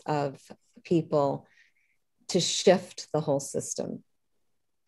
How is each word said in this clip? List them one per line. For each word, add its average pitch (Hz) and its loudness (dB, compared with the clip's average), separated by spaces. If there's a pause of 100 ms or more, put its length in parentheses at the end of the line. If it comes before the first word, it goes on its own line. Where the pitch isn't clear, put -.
of 143 -2 (460)
people 147 0 (840)
to 180 2
shift - 2
the 151 0
whole 143 0
system. - -8 (840)